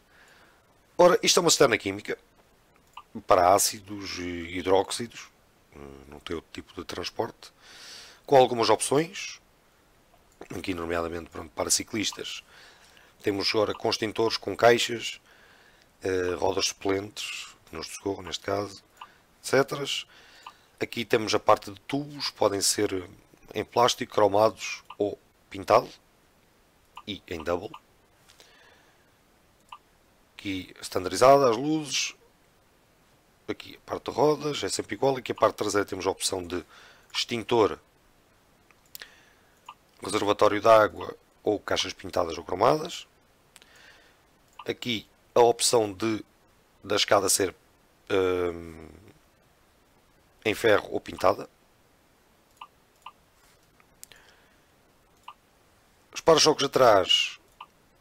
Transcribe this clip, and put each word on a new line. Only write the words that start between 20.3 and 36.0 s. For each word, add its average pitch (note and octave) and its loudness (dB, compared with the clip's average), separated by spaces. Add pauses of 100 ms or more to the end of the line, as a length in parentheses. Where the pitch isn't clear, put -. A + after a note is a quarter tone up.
Aqui A#2 -6
temos A2 0
a G#2 0
parte G#2 2
de - -20
tubos, C#3+ -8
podem G2+ 0
ser F#2+ -2 (440)
em G#2 -4
plástico, A#2+ 0
cromados G#2+ 2 (140)
ou G2+ -4 (320)
pintado. G2+ 2 (1200)
E G2+ -12
em E2 -10
double. F2 -4 (2750)
Aqui F#2+ -10
standardizada, A#2+ 4
as A2 2
luzes. D3 -4 (1300)
Aqui - -12
a - -20
parte - -12
de F#2 -6
rodas C#3 0
é F#2 -4
sempre - -8
igual. C3 0
Aqui A#2 -8
a - -6
parte G#2 2
traseira G2+ -2
temos F#2 -6